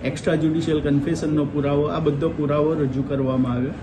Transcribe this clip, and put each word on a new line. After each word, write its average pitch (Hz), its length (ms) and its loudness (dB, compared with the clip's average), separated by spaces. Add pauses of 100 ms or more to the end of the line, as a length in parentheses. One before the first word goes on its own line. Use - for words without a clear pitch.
એક્સ્ટ્રા 170 300 0
જ્યુડિશિયલ 156 460 2
કન્ફેશનનો 151 640 0
પુરાવો, 143 380 0
આ 151 160 -2
બધો 151 300 0
પુરાવો 151 460 0
રજૂ 139 280 0
કરવામાં 131 500 0
આવ્યો. 123 180 -2 (120)